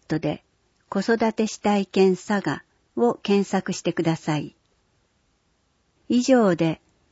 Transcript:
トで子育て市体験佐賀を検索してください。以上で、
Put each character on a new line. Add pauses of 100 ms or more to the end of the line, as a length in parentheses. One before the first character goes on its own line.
ト
で (440)
子
育
て
市
体
験
佐
賀 (320)
を
検
索
し
て
く
だ
さ
い。 (1500)
以
上
で、 (320)